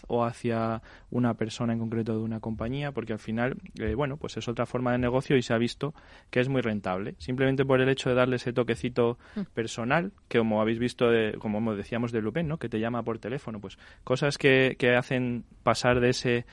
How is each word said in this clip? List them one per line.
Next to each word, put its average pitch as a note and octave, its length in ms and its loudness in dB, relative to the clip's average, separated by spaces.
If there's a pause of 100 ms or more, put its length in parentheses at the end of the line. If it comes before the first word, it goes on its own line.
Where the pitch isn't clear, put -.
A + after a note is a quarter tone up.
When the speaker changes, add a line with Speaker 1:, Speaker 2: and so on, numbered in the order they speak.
Speaker 1:
o A#2 160 2
hacia A2+ 560 -2 (300)
una B2 240 2
persona A#2 360 -4
en A2+ 80 -2
concreto A2+ 320 -2
de A2 120 -2
una A2+ 180 -6
compañía, A#2+ 500 -6
porque A2+ 220 -6
al G#2+ 60 -6
final, A#2+ 360 -4 (240)
eh, A2 160 -2
bueno, C#3 220 -2
pues - 180 -8
es A#2 140 -6
otra A#2+ 160 -2
forma B2 260 -2
de B2 60 2
negocio B2+ 400 2
y B2 40 2
se A#2+ 120 0
ha A2+ 40 4
visto - 360 -2 (360)
que B2+ 120 2
es B2+ 80 2
muy C3 100 0
rentable. G#2 600 -2
Simplemente C3+ 440 0
por C3 160 4
el B2+ 80 4
hecho C3+ 220 0
de B2 60 2
darle B2+ 200 4
ese A#2+ 160 -4
toquecito A#2+ 680 0 (200)
Speaker 2:
Mm. G#3 40 -4 (120)
Speaker 1:
personal, B2+ 580 -2 (160)
que A#2+ 120 2
como A2 220 2
habéis A2+ 160 2
visto, A#2+ 320 2
de, A2 300 2
como A2 340 -2
decíamos A#2 380 -4
de A#2 100 -2
Lupin, C#3+ 280 -2
¿no? D#3+ 80 -4
Que A#2 100 -6
te A2 140 -2
llama A#2 200 -2
por A2+ 160 -4
teléfono, A2 440 -8
pues, G2 160 -14 (260)
cosas C#3+ 340 0
que, C3 400 6
que B2 200 4
hacen B2 480 -2 (180)
pasar B2 380 4
de B2 80 4
ese A#2+ 440 0